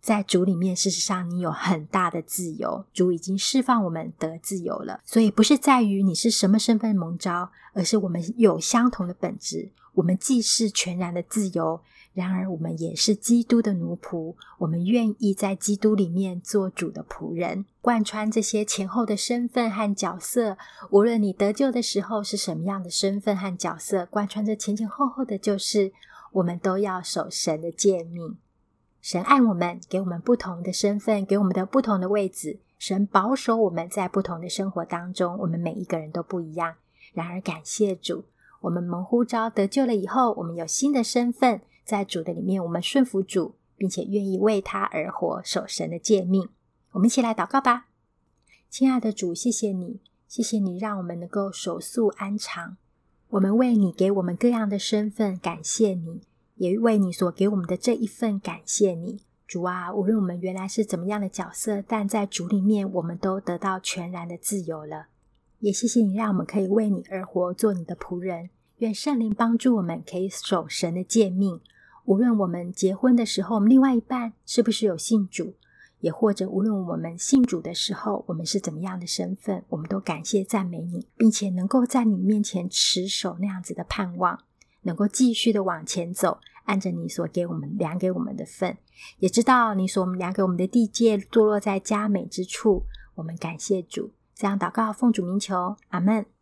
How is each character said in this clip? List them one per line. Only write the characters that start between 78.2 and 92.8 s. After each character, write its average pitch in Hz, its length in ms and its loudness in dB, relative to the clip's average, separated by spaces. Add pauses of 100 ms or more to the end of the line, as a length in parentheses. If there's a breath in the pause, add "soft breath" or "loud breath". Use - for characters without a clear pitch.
我 180 60 -4
们 165 120 -6
是 202 120 -2
怎 180 160 -4
么 151 60 -10
样 185 180 -6
的 175 80 -10
身 185 300 -4
份， 185 340 -8
我 170 80 -4
们 156 120 -8
都 190 100 -2
感 - 240 -6
谢 196 220 0
赞 196 200 0
美 170 200 -8
你， 175 220 -8 (100)
并 226 120 8
且 202 200 -2
能 185 180 -2
够 247 180 4
在 247 200 2
你 214 100 4
面 196 260 2
前 185 280 -4
持 - 360 0
守 185 360 -4
那 202 60 -2
样 190 140 -6
子 - 120 -10
的 175 100 -8
盼 180 340 -6
望， 180 220 0 (440 soft breath)
能 175 120 -2
够 202 140 2
继 247 240 4
续 226 180 2
的 202 120 2
往 165 220 -2
前 175 280 -4
走， - 260 2 (240 loud breath)
按 - 160 0
着 190 120 -4
你 170 180 -6
所 - 180 -4
给 175 180 -2
我 170 80 -6
们， 156 240 -6
量 165 200 -2
给 185 120 0
我 180 80 -2
们 - 200 -4
的 160 80 -8
份， - 320 -6 (400 loud breath)
也 190 100 0
知 233 160 2
道 240 300 4
你 190 120 0
所 185 200 0 (100)
量 180 160 -4
给 190 100 -2
我 190 60 4
们 180 80 2
的 180 100 0
地 226 220 2
界 220 300 2
坐 214 280 4
落 208 140 4
在 196 180 -2
佳 208 300 -2
美 196 180 0
之 185 200 -6
处。 - 400 2 (300 soft breath)